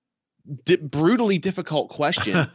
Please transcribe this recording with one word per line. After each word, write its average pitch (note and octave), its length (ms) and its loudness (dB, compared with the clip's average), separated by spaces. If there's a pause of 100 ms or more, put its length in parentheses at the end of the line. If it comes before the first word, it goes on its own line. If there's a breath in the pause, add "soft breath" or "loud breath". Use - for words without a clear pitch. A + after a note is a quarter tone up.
(640)
Di-, F3+ 120 4
brutally F3+ 640 2
difficult D#3 520 -4
question, E3+ 640 0